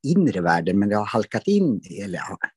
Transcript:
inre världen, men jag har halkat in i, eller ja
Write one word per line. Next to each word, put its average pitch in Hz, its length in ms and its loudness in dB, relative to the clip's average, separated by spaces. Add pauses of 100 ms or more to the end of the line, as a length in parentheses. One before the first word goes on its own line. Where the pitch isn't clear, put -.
inre 151 340 2
världen, 85 380 2
men 101 120 2
jag 104 80 0
har 104 80 -2
halkat 110 400 -2
in 180 380 2
i, 90 160 -14
eller 92 180 -8
ja 95 200 -10 (180)